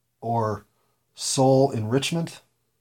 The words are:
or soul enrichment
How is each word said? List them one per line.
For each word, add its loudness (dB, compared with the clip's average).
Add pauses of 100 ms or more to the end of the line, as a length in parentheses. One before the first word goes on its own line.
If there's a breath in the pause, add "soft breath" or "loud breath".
(200)
or -4 (480)
soul 2
enrichment -4 (400)